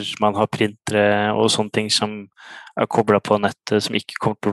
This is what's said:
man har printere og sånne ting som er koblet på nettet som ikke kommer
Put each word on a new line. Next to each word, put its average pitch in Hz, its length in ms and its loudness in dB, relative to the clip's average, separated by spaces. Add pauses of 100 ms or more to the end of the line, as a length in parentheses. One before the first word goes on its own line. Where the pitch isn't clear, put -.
(200)
man 107 140 2
har 107 120 2
printere 104 880 0
og 110 160 2
sånne 107 220 -2
ting 107 180 -2
som 107 380 -4 (500)
er 120 80 2
koblet 104 380 2
på 107 160 2
nettet 104 420 0
som - 120 -4
ikke - 260 -6
kommer 107 160 -2 (160)